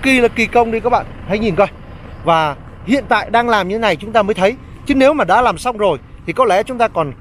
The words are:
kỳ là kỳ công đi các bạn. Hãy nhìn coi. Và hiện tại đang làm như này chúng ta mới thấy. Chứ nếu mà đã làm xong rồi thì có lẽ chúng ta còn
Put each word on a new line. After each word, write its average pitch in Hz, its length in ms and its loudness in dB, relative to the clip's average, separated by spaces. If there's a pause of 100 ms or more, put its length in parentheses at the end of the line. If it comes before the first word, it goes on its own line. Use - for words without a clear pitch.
kỳ 262 180 2
là 240 80 4
kỳ 226 180 -2
công 233 260 2
đi 226 80 -2
các 220 100 -2
bạn. 226 160 0 (220)
Hãy 202 120 -2
nhìn 208 160 -2
coi. 190 120 4 (560)
Và 160 320 2 (300)
hiện 254 240 0
tại 269 200 0
đang 240 200 0
làm 202 180 2
như 202 120 -4
này 208 160 0
chúng 196 160 -10
ta 220 100 2
mới 202 120 0
thấy. 208 220 0 (300)
Chứ 277 100 0
nếu 269 180 4
mà 277 100 0
đã 190 180 2
làm 214 160 2
xong 240 200 -6
rồi 196 200 0 (280)
thì 170 80 -6
có 262 120 2
lẽ 202 180 2
chúng 254 140 -10
ta 233 100 2
còn 151 340 -4